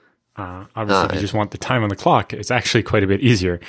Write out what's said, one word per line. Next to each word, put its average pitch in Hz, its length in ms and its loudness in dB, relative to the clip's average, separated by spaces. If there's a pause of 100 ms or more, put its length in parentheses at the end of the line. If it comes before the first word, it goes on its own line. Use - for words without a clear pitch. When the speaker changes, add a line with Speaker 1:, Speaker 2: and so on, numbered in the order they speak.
(360)
Speaker 1:
Uh, 92 300 -14 (100)
obviously, 104 260 0
Speaker 2:
Ah, - 40 0
Speaker 1:
if - 60 -4
you - 40 -2
Speaker 2:
yeah. - 60 -2
Speaker 1:
just 101 120 -4
want 104 160 0
the - 80 -14
time 123 240 -2
on 104 60 0
the 98 80 -2
clock, 135 360 2
it's 107 200 -6
actually 117 320 2
quite 110 180 2
a 95 60 0
bit 98 120 2
easier, 92 380 2 (100)